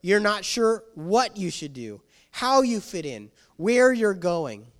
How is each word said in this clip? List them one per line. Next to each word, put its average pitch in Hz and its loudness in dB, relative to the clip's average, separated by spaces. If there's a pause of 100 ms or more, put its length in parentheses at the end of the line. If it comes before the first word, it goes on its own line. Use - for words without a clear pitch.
You're 202 2
not 208 0
sure 226 0 (100)
what 202 0
you 185 -4
should 143 -10
do, 110 -12 (300)
how 262 2
you 240 0
fit 165 -10
in, 110 -10 (280)
where 247 4
you're 220 2
going. 165 -4 (120)